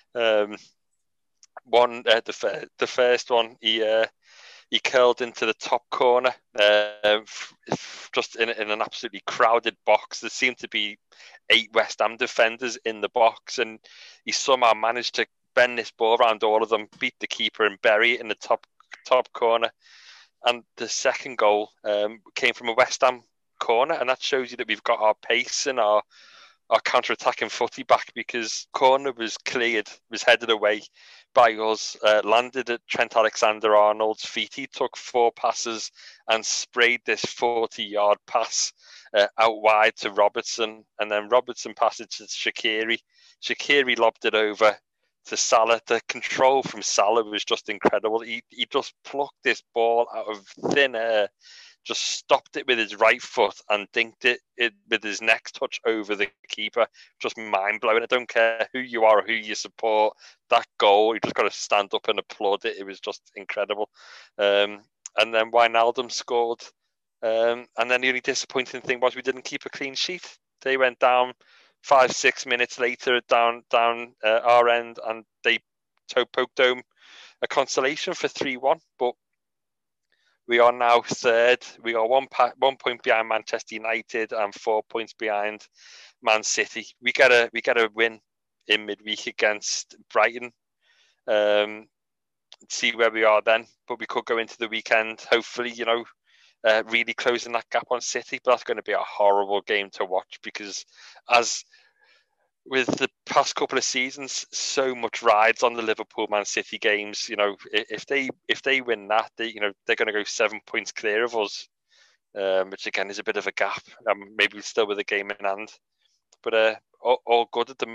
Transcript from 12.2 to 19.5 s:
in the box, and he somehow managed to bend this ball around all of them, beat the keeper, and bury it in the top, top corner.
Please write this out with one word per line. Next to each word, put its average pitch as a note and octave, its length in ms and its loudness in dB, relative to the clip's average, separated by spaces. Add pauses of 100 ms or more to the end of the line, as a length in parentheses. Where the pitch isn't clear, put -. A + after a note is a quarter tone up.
in A2 160 -8
the G2+ 80 -4
box, - 500 0
and A2 200 -6 (460)
he A2+ 60 -8
somehow B2 420 2
managed A2+ 420 -2
to A2+ 120 -2 (260)
bend B2 240 2
this A2 140 -6
ball A2+ 260 2
around A2+ 260 2
all A2 200 2
of G#2+ 60 -4
them, G#2+ 180 -2 (120)
beat B2+ 200 -6
the G#2+ 80 -10
keeper, A2 380 -2
and G2 160 -2
bury A#2 320 4
it A#2+ 80 -4
in A2+ 60 -8
the G#2 80 -4
top, - 300 -4 (400)
top B2+ 280 2
corner. A#2 360 0 (760)